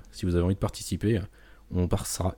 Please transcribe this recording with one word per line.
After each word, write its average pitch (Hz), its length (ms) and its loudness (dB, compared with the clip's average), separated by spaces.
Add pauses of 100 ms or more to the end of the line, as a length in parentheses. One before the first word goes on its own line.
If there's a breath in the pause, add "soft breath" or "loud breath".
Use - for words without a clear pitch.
(120)
si - 140 -6
vous 87 100 4
avez 87 80 4
envie 95 100 4
de - 60 -8
participer. 101 600 0 (540 soft breath)
On 90 140 4
passera - 500 0